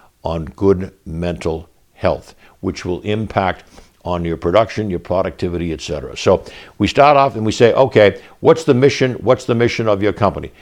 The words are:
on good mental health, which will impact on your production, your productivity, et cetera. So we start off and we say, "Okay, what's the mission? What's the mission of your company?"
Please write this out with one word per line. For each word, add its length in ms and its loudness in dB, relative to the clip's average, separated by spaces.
on 220 -6
good 460 0
mental 640 -6
health, 420 -4
which 240 -8
will 180 -6
impact 640 -4
on 200 -4
your 120 -4
production, 520 0
your 100 -4
productivity, 720 -4
et 80 -10
cetera. 360 -10
So 280 2
we 100 2
start 280 4
off 200 2
and 80 -4
we 80 0
say, 220 4
"Okay, 460 4
what's 240 4
the 100 4
mission? 400 2
What's 300 -2
the 100 -2
mission 320 -2
of 160 0
your 100 0
company?" 380 -2